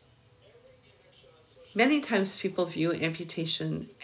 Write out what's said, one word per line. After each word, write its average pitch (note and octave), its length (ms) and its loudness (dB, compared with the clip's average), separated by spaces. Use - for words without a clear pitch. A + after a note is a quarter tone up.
Many C4+ 260 4
times G3 400 0
people F#3 260 0
view E3 260 0
amputation D#3+ 960 -4